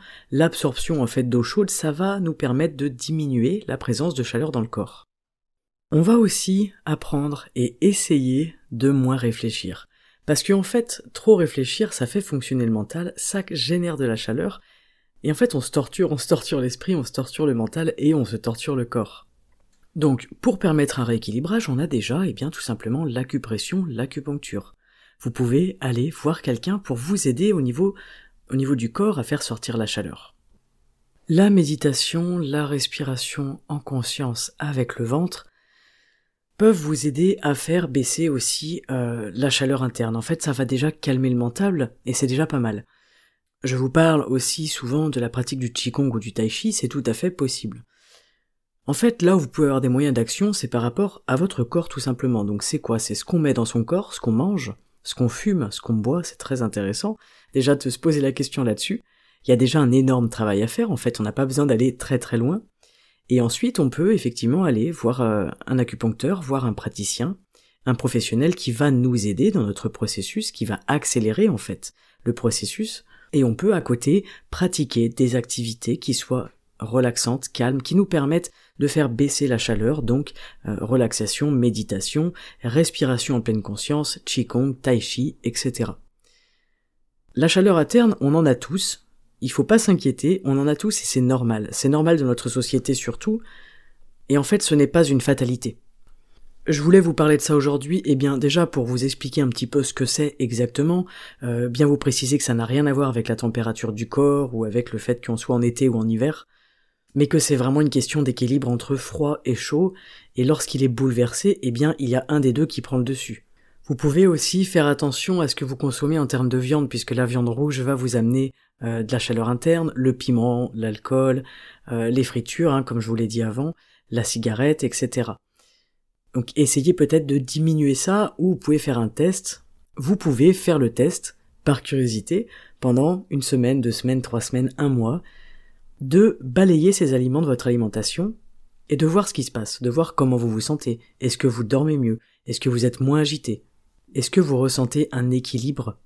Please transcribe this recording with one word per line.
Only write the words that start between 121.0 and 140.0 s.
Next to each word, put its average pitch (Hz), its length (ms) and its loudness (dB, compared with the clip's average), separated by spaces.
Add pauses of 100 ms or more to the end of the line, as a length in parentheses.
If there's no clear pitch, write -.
euh, 117 160 0
les 123 160 2
fritures, 143 480 -2
hein, 135 100 2
comme 117 180 -4
je 107 60 -4
vous 113 80 -2
l'ai 113 120 0
dit 113 160 -2
avant, 127 320 -4 (360)
la 117 140 0
cigarette, 120 580 0
et 123 100 0
cetera. 117 440 -4 (960)
Donc 123 240 -4
essayez 147 380 4
peut-être 151 320 2
de 139 120 2
diminuer 151 560 2
ça, 196 440 0
ou 175 120 2
vous 175 60 2
pouvez 151 220 2
faire 135 200 0
un 113 100 0
test. - 560 -2 (320)
Vous 160 200 0
pouvez 156 360 4
faire 170 280 2
le 117 120 2
test, - 440 0 (260)
par 139 200 2
curiosité, 131 680 -2 (320)
pendant 143 500 2
une 139 120 -2
semaine, 131 380 2
deux 117 120 0
semaines, 127 300 -2
trois 117 180 -4
semaines, 127 380 -2
un 147 100 2
mois, 123 340 0 (760)
de 175 400 4
balayer 165 500 4
ces 151 240 2
aliments 127 280 2
de 165 40 2
votre 127 220 0
alimentation 120 680 0 (540)
et 147 80 0
de 156 100 2
voir 185 220 2
ce - 60 -10
qui 131 100 -2
se - 80 -10
passe, - 280 -8
de 123 100 0
voir 160 240 0